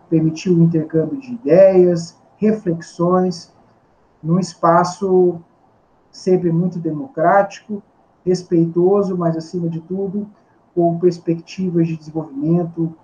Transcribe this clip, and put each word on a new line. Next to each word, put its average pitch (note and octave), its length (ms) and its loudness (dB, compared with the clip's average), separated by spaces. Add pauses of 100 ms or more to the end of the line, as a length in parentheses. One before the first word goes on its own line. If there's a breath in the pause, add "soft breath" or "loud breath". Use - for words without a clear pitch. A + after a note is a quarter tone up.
(100)
permitir D#3+ 400 0
o E3+ 100 4
intercâmbio D#3 600 0
de B2 140 -12
ideias, F3 840 4 (180)
reflexões, F3+ 1160 -2 (640)
num E3 200 0
espaço F3 960 2 (720)
sempre F3 400 0
muito E3+ 300 -2
democrático, E3 1000 -4 (440)
respeitoso, F3+ 920 0
mas, E3 200 -2
acima E3 320 -6
de E3 140 -8
tudo, G3 460 -8 (460 soft breath)
com E3+ 240 0
perspectivas E3+ 880 -2
de D#3+ 100 -6
desenvolvimento D#3 1080 -4